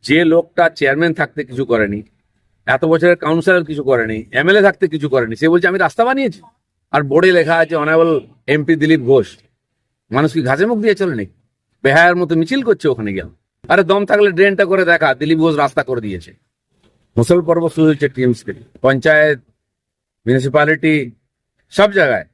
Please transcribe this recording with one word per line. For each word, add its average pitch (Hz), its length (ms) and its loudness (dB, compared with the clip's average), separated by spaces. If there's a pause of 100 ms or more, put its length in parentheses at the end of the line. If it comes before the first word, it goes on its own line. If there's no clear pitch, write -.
যে 156 220 0
লোকটা 165 440 0
চেয়ারম্যান 151 460 -2
থাকতে 151 300 -8
কিছু 127 200 -8
করেনি, 107 380 -2 (640)
এত 135 180 -2
বছরের 165 320 2
কাউন্সিলর 165 480 0
কিছু 147 180 -8
করেনি, 113 500 -2
এমএলএ 180 300 2
থাকতে 190 260 0
কিছু 147 200 -6
করেনি, 120 280 -2
সে 156 120 0
বলছে 175 200 2
আমি 190 100 -2
রাস্তা 190 260 0
বানিয়েছি। 262 360 -4 (500)
আর 147 120 -2
বোর্ডে 165 300 2
লেখা 165 240 2
আছে 165 200 0
অনারেবল 160 440 2 (260)
এমপি 151 300 0
দিলীপ 156 240 2
ঘোষ। 123 380 0 (720)
মানুষ 135 220 -2
কি 160 100 -4
ঘাসে 139 240 0
মুখ 226 120 -2
দিয়ে 208 160 0
চলে 185 200 -4
নাকি? 101 160 -8 (520)
বেহায়ার 170 340 4
মতো 170 180 -2
মিছিল 165 280 -2
করছে 220 260 0
ওখানে 104 240 -4
গিয়ে। 92 120 -8 (440)
আরে 180 160 2
দম 196 200 0
থাকলে 208 280 2
ড্রেনটা 196 320 2
করে 190 200 0
দেখা, 160 300 2
দিলীপ 151 240 -2
ঘোষ 160 180 0
রাস্তা 143 260 -2
করে 127 180 -6
দিয়েছে। 92 340 -12 (840)
মুসল 170 260 2
পর্ব 165 260 -2
শুরু 160 180 0
হয়েছে 147 220 0
টিএমসি 127 360 -2
থেকে, 95 160 -14 (220)
পঞ্চায়েত, 147 580 2 (840)
মিউনিসিপ্যালিটি, 147 840 0 (600)
সব 202 220 0
জায়গায় 139 420 0